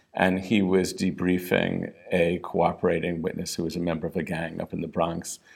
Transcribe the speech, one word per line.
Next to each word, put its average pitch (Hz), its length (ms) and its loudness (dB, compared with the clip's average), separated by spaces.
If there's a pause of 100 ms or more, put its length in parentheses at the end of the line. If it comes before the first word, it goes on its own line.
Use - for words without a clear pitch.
(140)
and 92 260 4
he 101 220 2
was 92 320 2
debriefing 90 1000 0 (180)
a 87 280 2
cooperating 85 840 0
witness 87 340 -4
who 90 80 -2
was 82 120 -4
a 87 40 -4
member 85 280 -2
of 80 80 -8
a 85 80 0
gang 82 360 -6
up 85 140 -8
in 82 80 -4
the 82 60 -4
Bronx, 85 520 -2 (160)